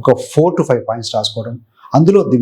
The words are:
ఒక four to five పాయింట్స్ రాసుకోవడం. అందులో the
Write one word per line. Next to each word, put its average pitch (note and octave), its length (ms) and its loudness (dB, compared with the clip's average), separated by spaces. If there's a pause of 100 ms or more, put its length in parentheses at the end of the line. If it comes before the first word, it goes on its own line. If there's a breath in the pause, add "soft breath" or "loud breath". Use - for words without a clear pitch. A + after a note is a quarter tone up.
ఒక C3 100 2 (220)
four D#3+ 260 2
to D#3 100 -2
five A#2+ 200 0
పాయింట్స్ A2+ 280 -8
రాసుకోవడం. A2 380 -6 (420 loud breath)
అందులో F#3 240 4 (120)
the B2 80 2